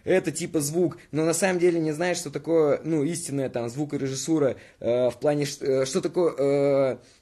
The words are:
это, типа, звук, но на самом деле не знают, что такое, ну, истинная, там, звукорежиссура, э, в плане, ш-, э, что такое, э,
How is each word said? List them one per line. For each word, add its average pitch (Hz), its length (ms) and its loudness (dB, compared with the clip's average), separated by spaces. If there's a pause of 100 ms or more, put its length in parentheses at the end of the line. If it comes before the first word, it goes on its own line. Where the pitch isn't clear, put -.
это, 185 260 2
типа, 160 300 -4
звук, 151 380 0 (120)
но 156 140 -2
на 160 100 2
самом 185 240 0
деле 170 220 2
не 156 100 0
знают, 170 260 -2
что 156 140 -8
такое, 151 540 2
ну, 156 180 0
истинная, 139 480 -4
там, 120 180 -4
звукорежиссура, 135 880 -2 (220)
э, 123 320 0
в - 100 -6
плане, 147 260 0
ш-, 143 200 -8
э, 135 180 2
что 151 160 -2
такое, 170 380 0
э, 139 580 2 (260)